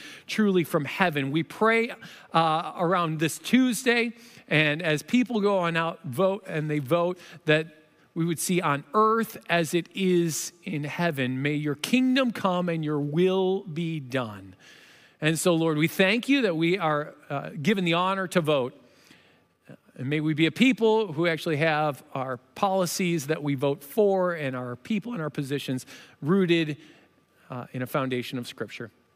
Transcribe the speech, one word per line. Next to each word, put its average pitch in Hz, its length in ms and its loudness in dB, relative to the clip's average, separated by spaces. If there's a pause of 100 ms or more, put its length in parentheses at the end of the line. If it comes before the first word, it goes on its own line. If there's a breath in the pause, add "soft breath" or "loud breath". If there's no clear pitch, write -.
(260 loud breath)
truly 196 380 2
from 151 200 0
heaven. 147 480 0
We 160 100 0
pray, 226 500 0 (400 loud breath)
uh, 160 440 2
around 170 420 0
this 156 200 -2
Tuesday, 240 720 2 (360 loud breath)
and 151 320 2
as 156 220 0
people 247 380 2
go 202 180 2
on 170 180 0
out, 165 280 -2
vote, 190 420 0
and 156 240 -4
they 151 80 0
vote, 170 400 0 (260 loud breath)
that 156 220 2 (480 soft breath)
we 165 100 0
would 170 140 0
see 180 240 0
on 143 220 0 (100)
earth 220 420 2 (140)
as 170 240 2
it 170 200 -2
is 175 580 0 (120)
in 147 200 -4
heaven. 135 580 -2
May 147 120 0
your 147 200 -2
kingdom 254 580 2
come 180 380 0
and 165 120 -2
your 151 180 0
will 185 640 2
be 165 360 -6
done. 110 540 -6 (680 loud breath)
And 156 160 0
so, 175 180 2
Lord, 160 240 2
we 160 100 2
thank 196 400 2
you 277 140 4
that 185 140 0
we 170 220 0
are, 156 340 -2 (160)
uh, 143 220 -6 (100)
given 190 240 2
the 165 100 2
honor 185 340 0
to 180 120 0
vote. 143 320 0 (1200 soft breath)
And 131 120 -6
may 151 120 0
we 156 120 0
be 156 140 2
a 151 60 0
people 220 600 2
who 160 140 -2
actually 160 300 -2
have 151 480 0 (100)
our 131 220 -4 (180)
policies 180 720 0
that 151 160 -4
we 143 140 -2
vote 143 260 -2
for 190 520 2
and 143 200 -6
our 123 220 -8
people 220 360 -6
and 233 80 -6
our 151 100 -4
positions 139 560 -4 (360 loud breath)
rooted, 165 540 2 (760 loud breath)
uh, 127 220 -10
in 127 100 -8
a 127 40 -4
foundation 127 520 -4
of 120 80 -8
Scripture. 110 440 -12 (260)